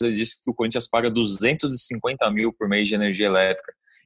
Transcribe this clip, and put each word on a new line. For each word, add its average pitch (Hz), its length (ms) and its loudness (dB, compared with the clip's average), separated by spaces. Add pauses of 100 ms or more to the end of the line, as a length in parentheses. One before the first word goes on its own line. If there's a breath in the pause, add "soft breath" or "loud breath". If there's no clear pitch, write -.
Ele 117 160 0
disse - 260 -4
que - 80 -4
o 110 40 -6
Corinthians 117 340 -2
paga 117 220 0
duzentos 117 640 0
e 123 40 -4
cinquenta 120 520 -2
mil 110 200 0
por 107 160 -6
mês 101 220 2
de 107 60 0
energia 104 320 0
elétrica, 95 440 2 (360 loud breath)